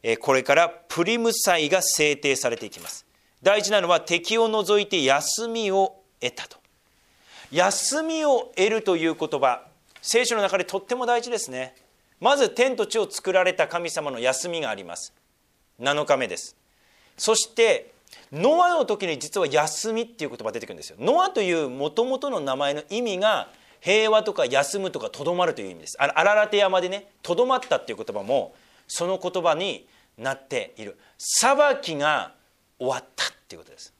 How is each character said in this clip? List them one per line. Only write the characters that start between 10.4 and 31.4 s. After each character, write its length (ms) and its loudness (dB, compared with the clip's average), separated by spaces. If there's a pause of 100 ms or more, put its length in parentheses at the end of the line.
中 160 0
で 80 -2
と 140 -8
っ 60 -12
て 100 -4
も 100 -4
大 160 0
事 80 -12
で 100 -4
す 120 -8
ね。 240 -10 (440)
ま 180 4
ず、 120 4
天 260 2
と 120 -2
地 100 -4
を 120 0
作 240 -4
ら 100 6
れ 100 2
た 140 2
神 220 -6
様 220 -6
の 80 -8
休 300 0
み 120 -6
が 80 -4
あ 60 -4
り 80 -14
ま 120 -14
す。 180 -16 (680)
七 260 0
日 120 4
目 100 -2
で 100 -8
す。 180 -16 (640)
そ 180 0
し 120 0
て、 460 2 (380)
ノ 340 4
ア 80 2
の 120 2
時 200 -4
に 140 -4
実 200 -6
は 80 2
休 460 0
み 100 -2
っ 40 -8
て 160 -12
い 40 -6
う 20 -8
言 100 -12
葉 60 -12
が 60 -2
出 80 -8
て 60 -10
く 40 -20
る 60 -14
ん 20 -20
で 60 -16
す 60 -16
よ。 100 -20
ノ 240 2
ア 60 0
と 120 -2
い 100 0
う 180 0
元 340 -2
々 260 -2
の 100 -4
名 160 -2
前 180 -2
の 160 -6
意 120 -4
味 180 -4
が、 300 0 (360)
平 240 4
和 140 4
と 100 -4
か 140 0
休 320 0
む 100 -4
と 100 -8
か 120 -8
留 260 -4
ま 80 2
る 80 0
と 80 -10
い 60 -10
う 20 -10
意 60 -14
味 60 -20
で 60 -16
す。 140 -14
あ、 140 2
ア 80 4
ラ 100 6
ラ 140 4
テ 100 0
山 240 4
で 80 -4
ね、 220 -10 (100)
留 240 0
ま 120 2
っ 20 -2
た 160 0
っ 100 -4
て 60 -10
い 40 -6
う 80 -12
言 120 -10
葉 80 -6
も、 320 -2 (320)
そ 180 -6
の 140 -2
言 240 -4
葉 100 4
に 340 -4 (300)
な 140 -4
っ 160 -10
て 300 -6
い 60 -16
る。 140 -16 (220)
裁 360 2 (260)